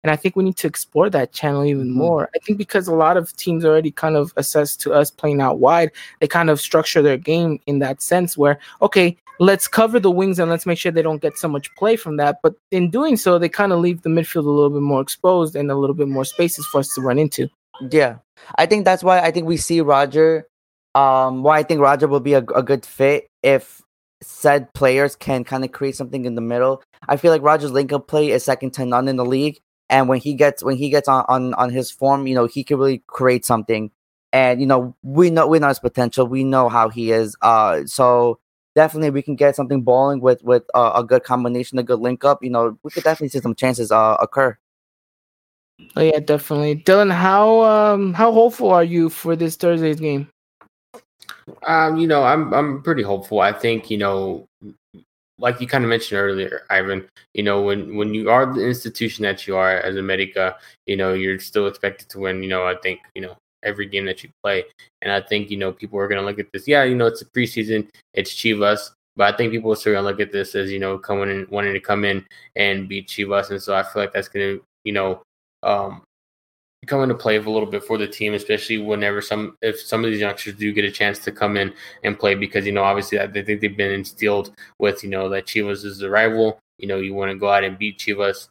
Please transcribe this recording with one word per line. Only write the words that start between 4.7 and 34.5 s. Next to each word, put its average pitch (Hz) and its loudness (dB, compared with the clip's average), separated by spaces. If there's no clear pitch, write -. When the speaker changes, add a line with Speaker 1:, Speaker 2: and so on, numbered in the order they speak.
Speaker 1:
to - -4
us 147 4
playing 143 -2
out 131 0
wide, 160 4
they 147 2
kind 170 2
of 147 4
structure 160 2
their 139 4
game 165 -2
in 143 0
that 139 -4
sense 175 0
where, 143 2
okay, 180 4
let's 190 4
cover 226 4
the 185 4
wings 185 0
and 165 0
let's 170 -2
make 175 0
sure 175 -2
they 165 2
don't 156 -2
get 147 -4
so 170 -6
much 143 -6
play 226 2
from 156 -6
that. 147 0
But 160 4
in 180 2
doing 262 2
so, 180 2
they 170 0
kinda 190 0
leave 175 0
the 165 -6
midfield 165 -2
a 147 0
little 147 4
bit 143 -2
more 143 0
exposed 170 0
and 143 -2
a 139 -2
little 139 0
bit 143 -2
more 135 -2
spaces 170 -4
for 143 0
us 139 -4
to 131 -6
run 127 0
into. 143 -2
Speaker 2:
Yeah. 131 2
I 165 4
think 202 2
that's 185 2
why 180 6
I 165 2
think 165 -4
we 165 0
see 165 0
Roger, 147 4
um, 131 4
why 151 6
I 151 0
think 156 0
Roger 143 4
will 139 2
be 143 0
a, 135 4
a 127 2
good 120 -2
fit 139 0
if 135 2
said 143 0
players 135 2
can 131 -4
kinda 131 -6
create 135 -6
something 127 -8
in 120 -6
the 117 -6
middle. 123 -2
I 143 2
feel 170 4
like 151 2
Roger's 151 2
link-up 139 -2
play 151 0
is 127 0
second 131 -2
to 131 -6
none 123 0
in 131 -2
the 123 0
league. 135 -2
And 135 4
when 131 2
he 143 -6
gets, 143 2
when 135 -2
he 139 -4
gets 143 2
on, 131 4
on, 127 0
on 123 0
his 123 -4
form, 139 0
you 131 -2
know, 120 2
he - -6
can 147 0
really 135 0
create 123 0
something. 110 0
And, 127 4